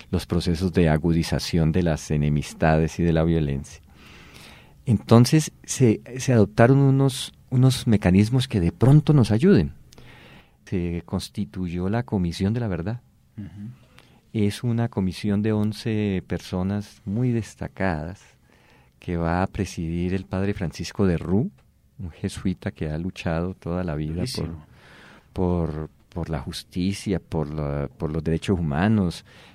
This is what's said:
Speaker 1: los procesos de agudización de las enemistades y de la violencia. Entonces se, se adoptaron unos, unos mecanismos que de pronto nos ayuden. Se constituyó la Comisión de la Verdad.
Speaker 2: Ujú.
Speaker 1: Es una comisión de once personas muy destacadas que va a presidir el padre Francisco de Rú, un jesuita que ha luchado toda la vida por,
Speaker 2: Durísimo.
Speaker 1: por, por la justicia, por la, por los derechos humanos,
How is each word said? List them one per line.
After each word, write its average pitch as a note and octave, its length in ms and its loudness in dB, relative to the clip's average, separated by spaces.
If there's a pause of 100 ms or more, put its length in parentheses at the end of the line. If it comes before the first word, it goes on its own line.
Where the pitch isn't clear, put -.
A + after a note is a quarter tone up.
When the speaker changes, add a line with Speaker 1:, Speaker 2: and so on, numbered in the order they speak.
(120)
Speaker 1:
los F2 120 -2
procesos F2 480 -2
de E2+ 160 4
agudización D#2+ 840 0
de F2+ 100 0
las D#2+ 300 -2
enemistades D#2 880 0
y - 20 2
de E2+ 100 2
la D#2+ 120 2
violencia. D2 580 -2 (1040)
Entonces B2 640 4 (120)
se, A2+ 360 2 (180)
se C3 140 -2
adoptaron A#2 460 6
unos, C3+ 540 2 (180)
unos C3 380 2
mecanismos G#2+ 600 4
que G#2 120 0
de E2+ 120 4
pronto D3 400 6
nos C3 200 4
ayuden. A#2 400 4 (920)
Se F2 400 -4
constituyó F#2 840 -6
la A#2 160 -2
Comisión F#2+ 500 -2
de B2 60 -4
la A#2 80 -4
Verdad. F#2 320 -6 (360)
Speaker 2:
Ujú. G2+ 120 -14 (840)
Speaker 1:
Es G#2 300 0
una A#2 260 0
comisión G2+ 540 -2
de A2 100 0
once G#2+ 720 -2
personas F#2+ 800 -6
muy B2 260 -2
destacadas F#2 920 -6 (760)
que F2 180 -6
va E2+ 260 0
a F#2+ 60 0
presidir F2 640 -4
el F#2+ 100 -4
padre G2 300 -4
Francisco F2+ 520 -4
de E2+ 120 2
Rú, F#2+ 320 0 (480)
un F2+ 120 -10
jesuita - 600 -6
que D#2+ 180 -8
ha D2+ 80 -4
luchado F2 580 -4
toda F2 300 -6
la D#2+ 120 -4
vida D#2 180 -4
por, - 100 -4
Speaker 2:
Durísimo. E2 400 -8 (680)
Speaker 1:
por, E2 580 -2 (180)
por E2 220 -8
la D2+ 100 -4
justicia, F2+ 800 -4
por D2+ 320 -6
la, C#2+ 360 -6 (100)
por D#2+ 140 -4
los D#2 100 -4
derechos E2 360 -2
humanos, F2 680 0 (300)